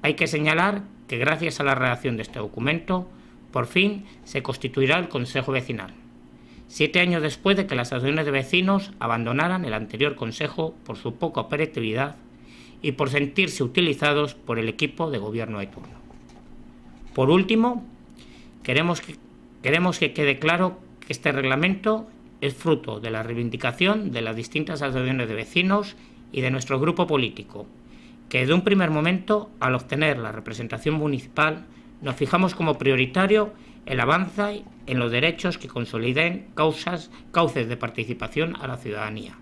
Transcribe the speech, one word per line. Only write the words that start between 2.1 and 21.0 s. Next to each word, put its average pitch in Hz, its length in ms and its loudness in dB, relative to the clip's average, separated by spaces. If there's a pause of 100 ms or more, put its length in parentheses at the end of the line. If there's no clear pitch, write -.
de 107 60 -6
este - 180 -10
documento, 160 680 -2 (440)
por 120 140 0
fin 202 380 0 (200)
se 135 180 -6
constituirá 135 560 0
el 175 100 -2
Consejo 123 440 -4
Vecinal, 120 420 -6 (720)
siete 151 340 0
años 175 220 2
después 165 340 2
de 196 100 0
que 151 80 -4
las 123 180 -2
asociaciones 143 340 0
de 147 60 0
vecinos 180 680 2
abandonaran 127 680 0
el 117 80 -4
anterior 113 440 -2
consejo 151 580 -4 (100)
por 117 120 -10
su 120 180 -6
poca - 260 -2
operatividad 139 760 -2 (680)
y 147 100 0
por 135 160 0
sentirse 143 540 0
utilizados 147 720 2
por 117 240 -4
el 113 100 0
equipo 151 420 -2
de 131 80 -2
gobierno 107 420 -4
de 98 80 -6
turno. - 280 -18 (1200)
Por 135 160 4
último, 220 560 4 (760)
queremos 156 380 2
que, - 160 -16 (460)
queremos 170 360 2
que 151 140 0
quede 139 260 2
claro 175 400 2 (220)